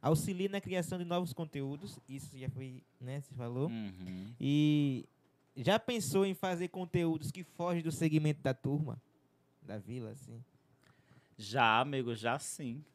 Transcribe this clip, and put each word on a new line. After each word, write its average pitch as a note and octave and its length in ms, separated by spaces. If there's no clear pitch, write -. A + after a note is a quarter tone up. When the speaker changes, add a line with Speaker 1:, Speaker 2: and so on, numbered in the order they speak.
Speaker 1:
auxilia F3+ 480
na G3 100
criação F#3 380
de F3 60
novos F3 280
conteúdos, D3 760
isso C#3 300
já C3 140
foi, C3 320
né, C3+ 220
você C#3 120
falou. B2 360
Speaker 2:
Uhum. F#2+ 680
Speaker 1:
E D3 680
já F3+ 220
pensou F#3+ 480
em F#3+ 80
fazer F3+ 340
conteúdos E3+ 640
que F#3 120
fogem E3+ 400
do D#3+ 80
segmento D3+ 520
da C3+ 100
turma, C#3+ 480
da G#2 160
vila, A2 320
assim? A#2 340
Speaker 2:
Já, A2+ 420
amigo, C3 340
já A#2 240
sim. C3+ 460